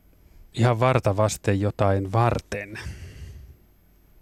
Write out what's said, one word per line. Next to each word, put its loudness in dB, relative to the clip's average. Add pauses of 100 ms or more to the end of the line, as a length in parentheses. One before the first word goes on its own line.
(540)
ihan 2
varta 2
vasten 0
jotain 0
varten? 0 (1400)